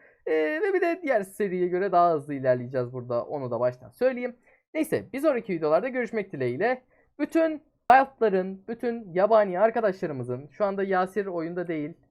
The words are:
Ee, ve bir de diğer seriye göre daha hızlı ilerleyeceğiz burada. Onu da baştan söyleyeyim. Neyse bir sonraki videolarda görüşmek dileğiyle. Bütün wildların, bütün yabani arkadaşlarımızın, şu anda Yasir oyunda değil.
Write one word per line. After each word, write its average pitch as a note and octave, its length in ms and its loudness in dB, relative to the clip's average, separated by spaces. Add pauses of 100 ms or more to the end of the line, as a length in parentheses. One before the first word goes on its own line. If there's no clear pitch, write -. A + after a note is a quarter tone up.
(260)
Ee, - 80 -4
ve D#4 400 0
bir F#4 80 0
de E4+ 220 0
diğer B3 200 2
seriye F3+ 440 -2
göre F3+ 240 -2
daha F3 220 6
hızlı C#3+ 200 -4
ilerleyeceğiz B2+ 600 -2
burada. B2 320 -4
Onu C3 260 -6
da A#2 80 -2
baştan B2+ 300 -2
söyleyeyim. B3 460 -2 (380)
Neyse D4+ 400 -2
bir C4 60 -8
sonraki B3+ 340 0
videolarda E3 360 2
görüşmek A3 420 -4
dileğiyle. D3+ 500 -2 (380)
Bütün D#4 420 0 (300)
wildların, F#3+ 760 2
bütün A#3 460 -8
yabani G3+ 460 4
arkadaşlarımızın, D#3+ 880 -2
şu - 180 -4
anda G3 180 -2
Yasir F#3+ 420 0
oyunda F3 420 -6
değil. D#3+ 260 -6 (180)